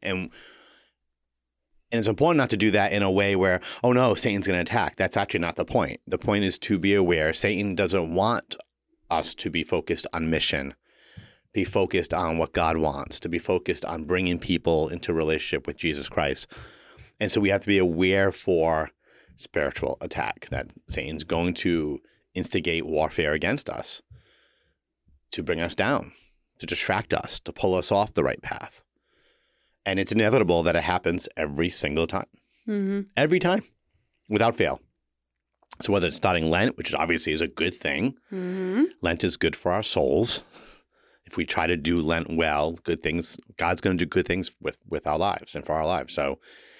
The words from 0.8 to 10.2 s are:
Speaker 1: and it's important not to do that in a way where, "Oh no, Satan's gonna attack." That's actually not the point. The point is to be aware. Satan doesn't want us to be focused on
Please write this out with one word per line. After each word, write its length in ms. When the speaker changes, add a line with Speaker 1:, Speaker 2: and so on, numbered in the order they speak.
Speaker 1:
and 80
it's 80
important 300
not 120
to 80
do 140
that 200
in 120
a 80
way 240
where, 260
"Oh 100
no, 220
Satan's 320
gonna 120
attack." 360
That's 200
actually 260
not 140
the 80
point. 440
The 100
point 260
is 160
to 200
be 160
aware. 360
Satan 440
doesn't 400
want 400
us 240
to 160
be 120
focused 480
on 200